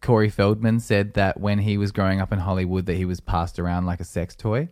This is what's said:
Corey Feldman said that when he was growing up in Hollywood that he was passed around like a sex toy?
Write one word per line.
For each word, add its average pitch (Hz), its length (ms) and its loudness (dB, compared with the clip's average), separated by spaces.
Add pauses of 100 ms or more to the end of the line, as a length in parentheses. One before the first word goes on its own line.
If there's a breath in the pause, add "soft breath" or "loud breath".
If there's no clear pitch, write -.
Corey 107 300 4
Feldman 107 480 2
said 101 360 0
that 98 260 0
when 101 180 0
he 101 180 0
was 101 140 0
growing 95 300 0
up 95 120 -2
in 101 60 0
Hollywood 92 480 -2
that 90 100 -2
he 92 80 -2
was 90 140 -4
passed 85 400 -2
around 87 280 -2
like 87 120 -4
a 90 60 -8
sex - 320 -6
toy? 120 360 -4